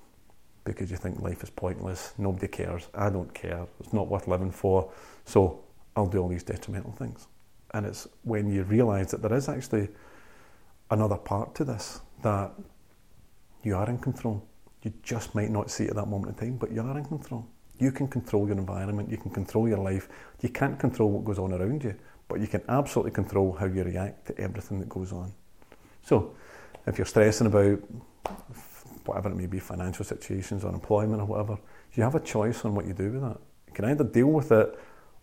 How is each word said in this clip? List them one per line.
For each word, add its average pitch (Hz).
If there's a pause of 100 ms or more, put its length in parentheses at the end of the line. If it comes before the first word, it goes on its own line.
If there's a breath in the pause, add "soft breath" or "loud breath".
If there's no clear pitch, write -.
(640)
because -
you 92
think 90
life 92
is -
pointless, 92
nobody 98
cares, 87
I 101
don't 92
care, 85 (120)
it's -
not 98
worth 95
living 92
for, 95 (340 loud breath)
so 92 (320)
I'll 104
do 95
all 90
these 87
detrimental 98
things. 117 (460)
And 104
it's 98 (160)
when 104
you 98
realise 101
that -
there 107
is 139
actually 117 (1000 soft breath)
another 107
part -
to 156
this, - (200)
that 98 (1120)
you 104
are 104
in 120
control. 117 (380)
You 110
just -
might 107
not 104
see -
it -
at 101
that 101
moment 101
in 117
time, 127
but -
you 113
are 135
in 147
control. 135 (320)
You 135
can 135
control 107
your 101
environment, 98
you 110
can -
control 110
your 104
life. 98 (340 loud breath)
You -
can't 135
control 113
what 101
goes 98
on 92
around 113
you, 101 (320 soft breath)
but -
you 107
can -
absolutely 127
control 95
how 95
you 92
react 90
to -
everything 98
that -
goes 92
on. 92 (720 soft breath)
So, - (500 loud breath)
if -
you're -
stressing 110
about 101 (1300)
whatever 98
it 92
may 92
be, 92
financial 90
situations, 95
unemployment 104
or 104
whatever, 104 (360 soft breath)
you 110
have 127
a 156
choice 110
on 104
what 101
you 92
do 95
with 135
that. 117 (300)
You -
can 98
either 147
deal 117
with 151
it, 110 (460 loud breath)